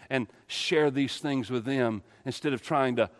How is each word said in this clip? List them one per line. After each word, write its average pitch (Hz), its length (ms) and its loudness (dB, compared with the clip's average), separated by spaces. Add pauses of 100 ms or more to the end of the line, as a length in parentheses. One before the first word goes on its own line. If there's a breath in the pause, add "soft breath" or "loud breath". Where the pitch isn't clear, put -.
and 131 200 -2 (180 soft breath)
share 151 440 2
these 135 280 -2
things 131 320 -2
with 120 140 -2
them 120 400 0 (200 soft breath)
instead 139 280 -4
of 120 100 -4
trying 131 320 2
to 110 260 2